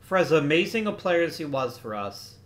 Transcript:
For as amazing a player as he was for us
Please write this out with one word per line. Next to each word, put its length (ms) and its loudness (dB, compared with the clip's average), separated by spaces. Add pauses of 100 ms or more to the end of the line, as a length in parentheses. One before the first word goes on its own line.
For 160 -4
as 160 4
amazing 540 2
a 60 -2
player 320 0
as 120 -4
he 80 -8
was 320 -4
for 180 -10
us 520 -10